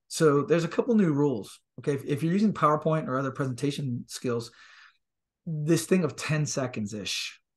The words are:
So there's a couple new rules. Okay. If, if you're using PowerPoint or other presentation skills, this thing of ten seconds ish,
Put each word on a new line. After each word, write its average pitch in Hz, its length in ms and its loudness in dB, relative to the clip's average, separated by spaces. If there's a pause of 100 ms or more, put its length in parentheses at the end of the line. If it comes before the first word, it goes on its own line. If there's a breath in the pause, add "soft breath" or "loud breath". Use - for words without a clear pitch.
So 143 340 4
there's 160 220 2
a 165 40 -2
couple 226 280 0
new 180 180 4
rules. 139 460 0 (180)
Okay. 143 160 -2
If, 131 120 -4
if 135 180 -2
you're 165 100 0
using 202 180 4
PowerPoint 151 560 2
or 131 120 -2
other 135 100 -2
presentation 135 800 -4
skills, 117 420 -6 (960 loud breath)
this 156 400 0
thing 185 180 2
of 139 120 -4
ten 151 320 -2
seconds 113 480 -4
ish, - 440 -8 (180)